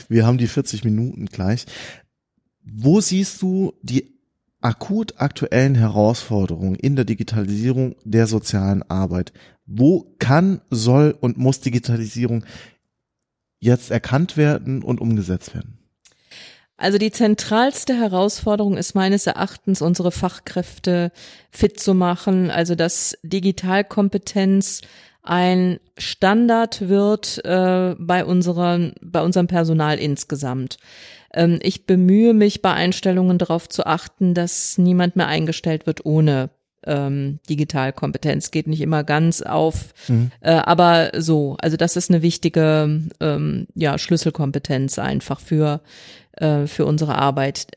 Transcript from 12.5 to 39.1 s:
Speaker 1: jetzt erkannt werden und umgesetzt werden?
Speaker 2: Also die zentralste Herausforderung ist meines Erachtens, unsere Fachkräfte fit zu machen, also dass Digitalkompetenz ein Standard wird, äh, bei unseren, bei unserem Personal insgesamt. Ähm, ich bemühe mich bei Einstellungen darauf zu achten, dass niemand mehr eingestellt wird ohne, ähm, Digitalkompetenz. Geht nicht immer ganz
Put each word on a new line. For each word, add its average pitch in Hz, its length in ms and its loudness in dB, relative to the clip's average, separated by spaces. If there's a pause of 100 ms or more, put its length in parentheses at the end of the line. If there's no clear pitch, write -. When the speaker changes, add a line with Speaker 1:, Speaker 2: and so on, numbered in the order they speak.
Speaker 1:
jetzt 120 320 0
erkannt 135 460 -2
werden 147 460 0
und 123 180 -4
umgesetzt 101 540 -4
werden? - 200 -14 (1000)
Speaker 2:
Also 196 220 0
die 214 120 0
zentralste 233 880 0
Herausforderung 208 760 0
ist - 180 -4
meines 196 320 2
Erachtens, - 560 -4
unsere 175 300 0
Fachkräfte 175 1000 -4 (400)
fit - 300 -2
zu 196 120 0
machen, 185 600 0
also 170 240 -2
dass - 480 -4
Digitalkompetenz 196 1600 -2 (400)
ein 180 580 0 (180)
Standard 226 880 0
wird, 208 560 0
äh, 185 540 2
bei 175 260 0
unseren, 175 760 0
bei 170 200 -4
unserem 175 260 2
Personal 160 500 2
insgesamt. 135 800 -6 (560)
Ähm, 170 280 4
ich - 220 -4
bemühe 196 480 6
mich 208 300 2
bei 175 100 2
Einstellungen 180 640 2
darauf 170 300 -2
zu - 160 -4
achten, 175 500 -2
dass - 440 -4
niemand 180 380 4
mehr 175 100 0
eingestellt 160 600 -4
wird - 200 -4
ohne, 151 440 2 (360)
ähm, 139 540 -4 (100)
Digitalkompetenz. 147 1000 -4
Geht 156 160 -4
nicht 156 120 -2
immer 151 240 0
ganz 160 380 0